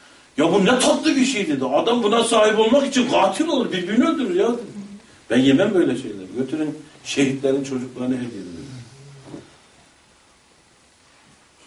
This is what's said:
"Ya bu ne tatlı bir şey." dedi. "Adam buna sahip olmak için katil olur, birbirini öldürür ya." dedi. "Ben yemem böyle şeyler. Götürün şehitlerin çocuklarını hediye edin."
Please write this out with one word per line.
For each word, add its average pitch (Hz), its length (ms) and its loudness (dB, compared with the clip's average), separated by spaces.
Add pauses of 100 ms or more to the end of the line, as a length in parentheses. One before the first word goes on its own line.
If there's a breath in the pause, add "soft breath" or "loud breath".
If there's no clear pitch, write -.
(360 soft breath)
"Ya 165 160 2
bu 196 120 4
ne 247 140 4
tatlı 294 380 2
bir 262 80 4
şey." 190 240 -2
dedi. 131 160 -2
"Adam 165 380 0
buna 220 220 2
sahip 214 340 4
olmak 233 280 4
için 240 240 0
katil - 360 2
olur, 277 260 -2
birbirini 190 320 0
öldürür 262 300 -2
ya." 208 140 2
dedi. 240 140 -4 (680 loud breath)
"Ben - 80 2
yemem 139 360 4
böyle 147 220 2
şeyler. 95 280 -12 (120)
Götürün 151 420 -6 (260 loud breath)
şehitlerin 135 600 0
çocuklarını 127 500 -6
hediye 123 140 -6 (140)
edin." 85 220 -16 (3000)